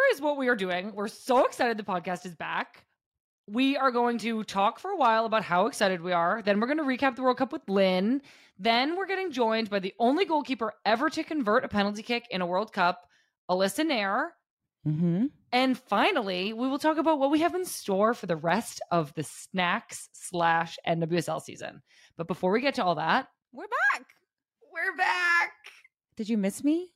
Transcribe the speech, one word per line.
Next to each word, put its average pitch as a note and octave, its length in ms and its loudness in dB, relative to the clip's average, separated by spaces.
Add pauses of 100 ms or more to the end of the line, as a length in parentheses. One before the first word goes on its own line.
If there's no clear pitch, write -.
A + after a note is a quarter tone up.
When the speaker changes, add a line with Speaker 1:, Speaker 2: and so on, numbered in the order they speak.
(120)
Speaker 1:
is C#4 80 -2
what D4 160 0
we C4+ 120 0
are B3 60 4
doing. F#3+ 400 -2
We're G3+ 140 -4
so B3+ 360 2
excited B3 320 0
the G#3+ 60 -6
podcast F3+ 420 -4
is F3 120 -12
back. E3 500 -8 (640)
We C4 280 2
are C4+ 140 2
going A#3+ 280 2
to A3 260 -4
talk G3 340 0
for F#4+ 140 -6
a G4+ 40 -2
while A3+ 300 4
about A3 160 0
how F3 240 2
excited F#3+ 340 0
we F3+ 120 -4
are. F3 280 2
Then G3+ 200 2
we're A#3+ 80 0
gonna D4+ 160 0
recap C4 320 0
the C4 60 -6
World B3+ 160 2
Cup B3+ 140 -2
with - 160 -8
Lynn. G3 540 2 (380)
Then A#3+ 360 2
we're F#4+ 120 -4
getting F#4+ 240 -4
joined A3+ 380 0
by G3+ 100 0
the F#3+ 180 -6
only C#4 260 2
goalkeeper C4+ 480 -2 (140)
ever A#3 240 2
to D#4+ 140 -4
convert B3+ 400 0
a A#3+ 40 -8
penalty G#3 360 0
kick A#3+ 260 -4
in F#3 120 -2
a F3+ 40 0
World F#3 260 -2
Cup, F3+ 360 0 (420)
Alyssa G3 340 2
Naeher. A#3+ 440 0 (580)
Speaker 2:
Mm-hmm. E3+ 400 2 (240)
Speaker 1:
And B3+ 260 2
finally, G#3 760 -2
we A#3+ 160 -4
will C#4 100 -2
talk D#4 200 0
about D#4 200 2
what C4+ 140 2
we D#4 80 2
have E4 160 0
in F#4 80 -4
store G#3 500 0
for G#3+ 120 -8
the E3+ 100 0
rest E3+ 440 -2 (120)
of D#3+ 220 0
the D3+ 100 -6
Snacks - 880 -4
slash E3+ 720 0
N E3 160 0
W E3 180 0
S D#3 100 -2
L D#3 120 -4
season. - 420 -14 (340)
But E3+ 120 -10
before F#3 240 0
we A#3 80 2
get C4+ 140 0
to A3+ 100 -2
all F3 120 2
that, E3+ 320 0 (240)
Speaker 2:
We're C#4 140 -14
back. A4+ 400 -2 (640)
Speaker 1:
we're F4 240 -6
back. F4+ 560 2 (640)
Speaker 2:
Did G#3 120 -6
you A3+ 80 0
miss G3+ 280 -2
me? E4 320 0